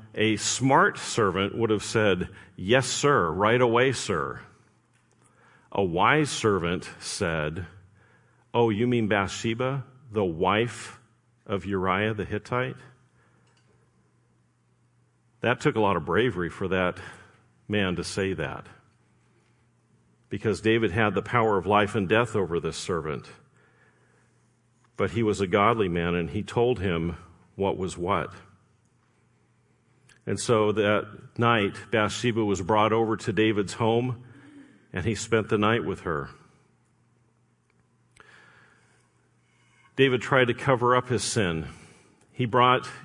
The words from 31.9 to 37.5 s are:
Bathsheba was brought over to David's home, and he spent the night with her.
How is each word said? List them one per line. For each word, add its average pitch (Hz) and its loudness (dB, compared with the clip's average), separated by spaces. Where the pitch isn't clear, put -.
Bathsheba 110 0
was 95 0
brought 107 2
over 113 0
to 110 -6
David's 104 0
home, 120 -2
and 87 -6
he 110 -2
spent 110 -2
the 113 2
night 107 2
with 87 -6
her. 73 -6